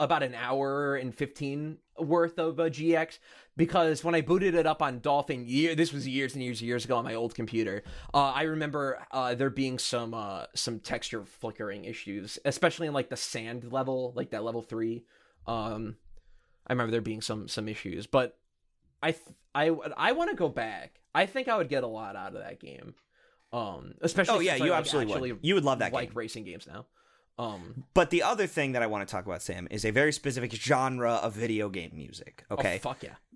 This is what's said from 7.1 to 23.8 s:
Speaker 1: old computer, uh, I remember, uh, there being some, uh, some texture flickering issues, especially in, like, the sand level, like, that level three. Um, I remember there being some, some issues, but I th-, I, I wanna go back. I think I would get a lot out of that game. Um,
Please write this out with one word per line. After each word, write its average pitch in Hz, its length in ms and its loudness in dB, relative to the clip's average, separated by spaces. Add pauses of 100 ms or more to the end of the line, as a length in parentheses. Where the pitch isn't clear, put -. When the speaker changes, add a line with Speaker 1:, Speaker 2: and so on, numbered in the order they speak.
Speaker 1:
old 117 220 -2
computer, 110 480 0 (280)
uh, 139 200 4
I 139 100 2
remember, 151 720 -2
uh, 127 240 0
there 135 140 2
being 135 280 -2
some, 117 340 -2
uh, 101 340 -6 (100)
some 117 240 -4
texture 113 440 -6
flickering 104 600 -8
issues, 101 600 -8
especially 160 440 2
in, 143 40 -4
like, 139 180 0
the 131 60 -6
sand 120 560 -8
level, 127 440 0
like, - 140 -4
that 107 120 -4
level 117 200 -2
three. 113 420 -4 (420)
Um, 110 500 -4 (680)
I - 60 0
remember 120 180 0
there 117 100 2
being 110 220 -6
some, 107 240 -4
some 107 220 -4
issues, 104 400 -8
but 127 280 2 (640)
I 160 120 2
th-, - 240 -10 (180)
I, 151 160 4 (260)
I 196 160 4
wanna 339 220 0
go 185 140 2
back. 107 520 -6 (140)
I 180 120 6
think 254 200 -4
I 233 100 2
would 170 120 0
get 131 160 0
a 117 40 -4
lot 110 280 -8
out 95 180 -8
of 104 80 -10
that - 160 -12
game. - 360 -16 (580)
Um, 101 480 -6